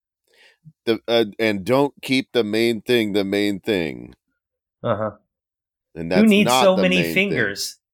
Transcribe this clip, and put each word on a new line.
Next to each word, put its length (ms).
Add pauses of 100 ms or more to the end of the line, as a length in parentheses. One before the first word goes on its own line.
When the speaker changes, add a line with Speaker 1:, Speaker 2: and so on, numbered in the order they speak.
(840)
Speaker 1:
The, 220
uh, 180 (140)
and 260
don't 360
keep 300
the 120
main 380
thing 320
the 120
main 340
thing. 540 (720)
Speaker 2:
Uh-huh. 280 (840)
Speaker 1:
And 160
Speaker 2:
Who 100
Speaker 1:
that's 80
Speaker 2:
needs 200
Speaker 1:
not 140
Speaker 2:
so 120
Speaker 1:
the 60
Speaker 2:
many 160
Speaker 1:
main 80
thing. 80
Speaker 2:
fingers? 640 (160)